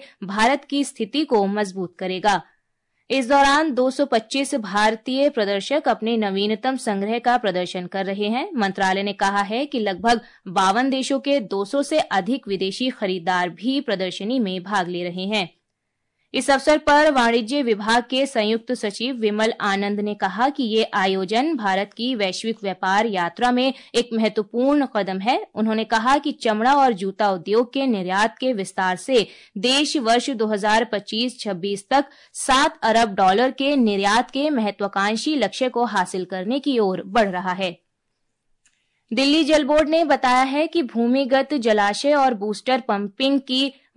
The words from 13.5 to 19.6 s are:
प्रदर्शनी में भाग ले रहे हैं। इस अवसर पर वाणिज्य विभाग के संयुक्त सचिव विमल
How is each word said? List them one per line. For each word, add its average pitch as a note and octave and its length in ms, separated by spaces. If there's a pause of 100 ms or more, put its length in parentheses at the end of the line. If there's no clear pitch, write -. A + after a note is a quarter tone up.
प्रदर्शनी G3 580
में F#3+ 240
भाग F#3+ 240
ले F3 160
रहे F3+ 220
हैं। G3+ 320 (760)
इस B3+ 160
अवसर C#4 280
पर D4+ 340
वाणिज्य A#3+ 500
विभाग A3+ 480
के C4 160
संयुक्त A3+ 460
सचिव A#3 440
विमल A3 460